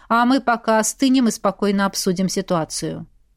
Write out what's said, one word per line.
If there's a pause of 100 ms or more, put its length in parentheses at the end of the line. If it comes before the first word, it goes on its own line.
«А
мы
пока
остынем
и
спокойно
обсудим
ситуацию». (300)